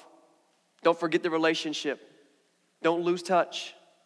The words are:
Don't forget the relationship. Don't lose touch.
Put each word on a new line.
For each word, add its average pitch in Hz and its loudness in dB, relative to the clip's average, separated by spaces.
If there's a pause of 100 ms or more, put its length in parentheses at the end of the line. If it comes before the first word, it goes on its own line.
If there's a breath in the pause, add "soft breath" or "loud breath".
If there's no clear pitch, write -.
(840)
Don't 170 4
forget 165 0
the 170 -2
relationship. 160 -2 (840)
Don't 170 0
lose 175 0
touch. - 0 (340)